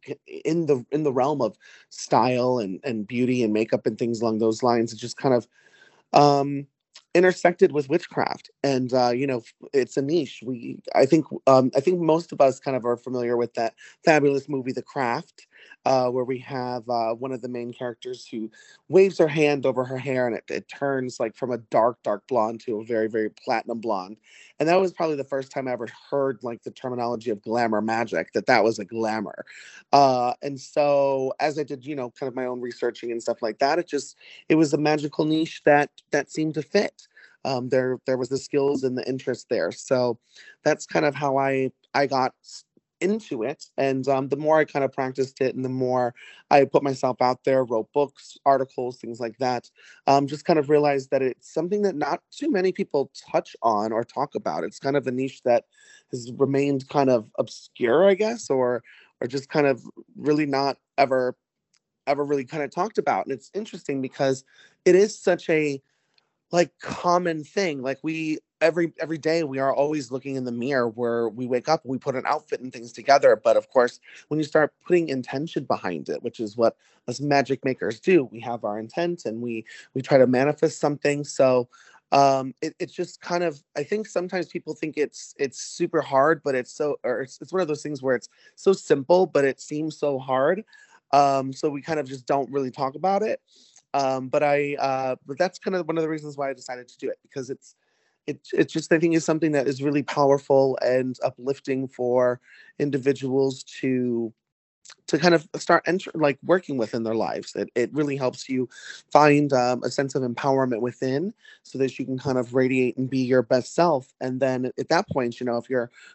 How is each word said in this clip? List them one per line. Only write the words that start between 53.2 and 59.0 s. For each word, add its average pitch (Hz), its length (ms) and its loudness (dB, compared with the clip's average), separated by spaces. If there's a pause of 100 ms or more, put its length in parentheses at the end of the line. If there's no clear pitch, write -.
touch - 300 -2
on 110 320 0
or 117 100 0
talk - 320 -6
about. 85 300 -4
It's 107 140 -10
kind 139 180 -2
of 127 100 -2
a 131 40 -2
niche 131 320 -6
that 120 220 4 (460)
has 123 220 -10
remained 139 560 0
kind 139 200 2
of 117 280 2
obscure, 123 720 0
I 196 60 4
guess, 214 340 -4
or, 123 340 0 (380)